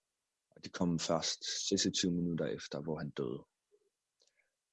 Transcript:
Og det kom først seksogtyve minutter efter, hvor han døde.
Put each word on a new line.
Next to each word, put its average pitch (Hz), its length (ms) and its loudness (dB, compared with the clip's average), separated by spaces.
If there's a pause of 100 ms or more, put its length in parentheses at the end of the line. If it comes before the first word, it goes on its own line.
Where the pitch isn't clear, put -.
(560)
Og - 80 -20
det - 100 -10
kom 87 260 2
først - 680 0
seksogtyve 98 440 2
minutter 85 340 2
efter, - 360 -4
hvor 78 160 -2
han 76 120 -4
døde. 65 360 -4 (1300)